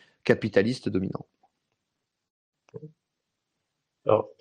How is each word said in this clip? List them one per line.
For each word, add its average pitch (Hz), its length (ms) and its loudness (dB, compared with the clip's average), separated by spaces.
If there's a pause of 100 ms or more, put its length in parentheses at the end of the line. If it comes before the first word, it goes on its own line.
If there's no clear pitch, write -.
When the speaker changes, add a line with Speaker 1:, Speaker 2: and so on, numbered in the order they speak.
(240)
Speaker 1:
capitaliste 113 640 0
dominant. - 380 -4 (2750)
Speaker 2:
Alors, - 260 4 (100)